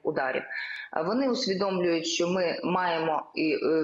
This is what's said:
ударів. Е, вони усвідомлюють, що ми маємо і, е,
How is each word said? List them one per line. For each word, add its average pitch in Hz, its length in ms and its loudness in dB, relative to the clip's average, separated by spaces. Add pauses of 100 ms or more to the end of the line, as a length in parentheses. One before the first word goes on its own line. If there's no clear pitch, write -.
ударів. 139 400 -2
Е, - 600 -6
вони 254 260 2
усвідомлюють, 185 760 0
що 170 220 0
ми 180 360 0
маємо 165 720 0
і, 156 180 2
е, - 40 2 (260)